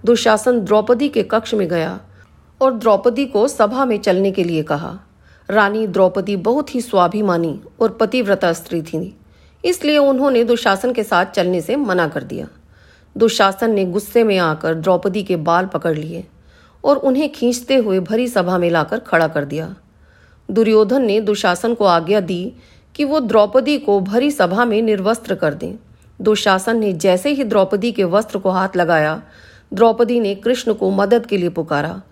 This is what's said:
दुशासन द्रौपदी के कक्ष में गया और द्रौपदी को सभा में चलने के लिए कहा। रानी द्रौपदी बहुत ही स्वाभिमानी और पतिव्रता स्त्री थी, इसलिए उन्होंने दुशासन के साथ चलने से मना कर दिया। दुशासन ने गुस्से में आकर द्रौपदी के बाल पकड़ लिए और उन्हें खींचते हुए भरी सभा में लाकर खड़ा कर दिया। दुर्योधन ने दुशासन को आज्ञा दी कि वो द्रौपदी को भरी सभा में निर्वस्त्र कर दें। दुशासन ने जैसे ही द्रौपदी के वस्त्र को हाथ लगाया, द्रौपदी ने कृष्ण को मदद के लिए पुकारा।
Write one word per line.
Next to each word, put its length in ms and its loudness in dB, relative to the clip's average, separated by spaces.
दुशासन 560 2
द्रौपदी 480 2
के 140 -2
कक्ष 320 -2
में 140 0
गया 300 -4
और 140 4
द्रौपदी 520 2
को 220 0
सभा 360 0
में 160 0
चलने 320 2
के 120 -2
लिए 180 -2
कहा। 360 -6
रानी 380 2
द्रौपदी 500 0
बहुत 380 -2
ही 60 -2
स्वाभिमानी 800 0
और 100 2
पतिव्रता 640 0
स्त्री 300 -6
थी, 340 -8
इसलिए 340 0
उन्होंने 460 2
दुशासन 480 0
के 100 -2
साथ 240 0
चलने 340 -2
से 160 -4
मना 320 0
कर 140 -8
दिया। 240 -12
दुशासन 540 2
ने 140 2
गुस्से 400 0
में 140 2
आकर 360 0
द्रौपदी 480 0
के 160 -2
बाल 280 0
पकड़ 300 -4
लिए 280 -10
और 140 4
उन्हें 340 0
खींचते 440 -2
हुए 240 2
भरी 280 -2
सभा 300 0
में 120 2
लाकर 300 0
खड़ा 280 0
कर 160 -2
दिया। 300 -8
दुर्योधन 560 4
ने 160 2
दुशासन 540 0
को 100 0
आज्ञा 360 2
दी 320 -6
कि 100 -2
वो 160 0
द्रौपदी 580 2
को 220 2
भरी 300 0
सभा 340 0
में 180 0
निर्वस्त्र 520 -2
कर 200 -2
दें। 200 -10
दुशासन 580 0
ने 160 -2
जैसे 360 0
ही 140 -2
द्रौपदी 480 0
के 140 0
वस्त्र 320 -2
को 120 0
हाथ 260 -2
लगाया, 440 2
द्रौपदी 480 2
ने 140 -2
कृष्ण 400 -2
को 180 -2
मदद 340 2
के 100 -2
लिए 140 -2
पुकारा। 500 -4